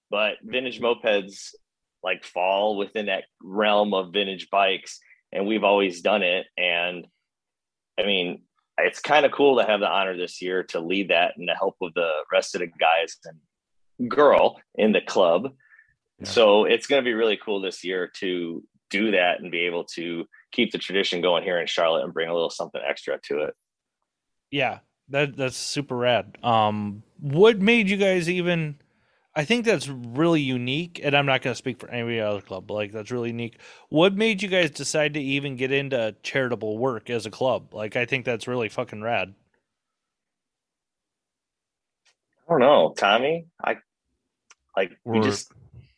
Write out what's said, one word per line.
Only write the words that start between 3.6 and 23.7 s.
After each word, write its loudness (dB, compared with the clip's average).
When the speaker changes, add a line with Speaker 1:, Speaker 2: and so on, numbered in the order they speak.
Speaker 1:
of -2
vintage -4
bikes, 0
and -4
we've 0
always 2
done 2
it. 0
And -2
I 2
mean, -2
it's 0
kinda 4
cool 4
to 4
have 2
the 0
honor -2
this -10
year -2
to -6
lead -2
that 2
and -12
the 0
help -2
of -6
the -2
rest 0
of -4
the -6
guys 0
and -12
girl 6
in 4
the 2
club. 2
Speaker 2:
Yeah. -14
Speaker 1:
So 6
it's 0
gonna 2
be 0
really 0
cool -6
this -8
year -4
to -6
do 0
that 2
and -12
be -4
able -4
to -8
keep 0
the -4
tradition -2
going 2
here -2
in -4
Charlotte 0
and -8
bring -4
a -4
little 0
something -10
extra -4
to -4
it. -6